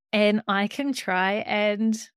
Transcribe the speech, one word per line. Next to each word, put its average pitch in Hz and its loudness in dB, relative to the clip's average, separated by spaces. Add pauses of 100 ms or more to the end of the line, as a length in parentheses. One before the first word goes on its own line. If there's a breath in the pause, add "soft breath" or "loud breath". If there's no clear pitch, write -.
(120)
and 208 4
I 202 0
can 277 -4
try 190 0
and 214 -2